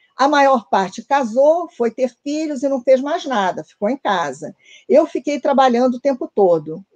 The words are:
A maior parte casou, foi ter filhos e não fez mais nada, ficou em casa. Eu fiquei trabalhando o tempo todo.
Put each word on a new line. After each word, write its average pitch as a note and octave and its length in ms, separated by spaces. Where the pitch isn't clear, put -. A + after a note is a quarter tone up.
A C4+ 140
maior C#4 400
parte F#3+ 340
casou, C#4+ 680
foi A#3 200
ter B3+ 320
filhos D4 400
e C#4+ 60
não C4+ 140
fez C4 180
mais D4+ 240
nada, G#3 400
ficou - 240
em C4 80
casa. D3+ 580
Eu D4+ 200
fiquei D4 340
trabalhando B3+ 540
o B3+ 60
tempo C#4 320
todo. E3+ 520